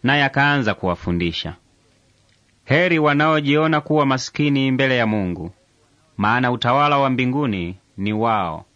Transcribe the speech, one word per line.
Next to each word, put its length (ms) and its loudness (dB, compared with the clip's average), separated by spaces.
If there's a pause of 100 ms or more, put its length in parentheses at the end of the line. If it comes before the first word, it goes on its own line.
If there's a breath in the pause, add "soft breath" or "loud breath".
naye 200 2
akaanza 500 0
kuwafundisha. 800 -4 (1080)
"Heri 340 2
wanaojiona 800 2
kuwa 240 0
maskini 680 0
mbele 260 0
ya 100 2
Mungu, 440 -4 (680)
maana 340 0
utawala 460 2
wa 120 0
mbinguni 680 -2 (220)
ni 160 -4
wao. 520 -2 (100)